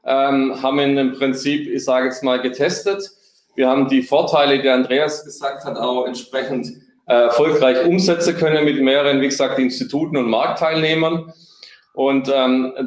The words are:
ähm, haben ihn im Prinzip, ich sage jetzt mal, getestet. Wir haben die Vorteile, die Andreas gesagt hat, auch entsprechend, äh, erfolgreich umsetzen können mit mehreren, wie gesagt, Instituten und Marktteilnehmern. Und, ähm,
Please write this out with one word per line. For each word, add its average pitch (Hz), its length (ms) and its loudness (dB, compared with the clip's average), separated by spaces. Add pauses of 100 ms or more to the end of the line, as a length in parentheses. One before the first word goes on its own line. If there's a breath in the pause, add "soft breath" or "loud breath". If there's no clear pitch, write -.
ähm, 135 560 0
haben 139 200 0
ihn 139 180 2
im 131 140 0
Prinzip, 143 560 -2
ich 135 160 -6
sage 127 220 0
jetzt 127 180 -6
mal, 127 180 0
getestet. 156 640 -4 (460 soft breath)
Wir 131 140 2
haben 135 200 2
die 135 140 2
Vorteile, 143 580 2
die 131 80 0
Andreas 131 560 0
gesagt - 400 -10
hat, - 120 -10
auch 127 300 -2
entsprechend, 131 640 -6 (340 loud breath)
äh, 123 80 2
erfolgreich 147 720 4
umsetzen 175 480 2
können 156 300 2
mit 135 180 2
mehreren, 139 380 2
wie 139 80 0
gesagt, 135 320 -2
Instituten 147 560 -2
und 123 120 0
Marktteilnehmern. 160 1040 0 (600 loud breath)
Und, 135 400 0
ähm, 127 380 2 (140)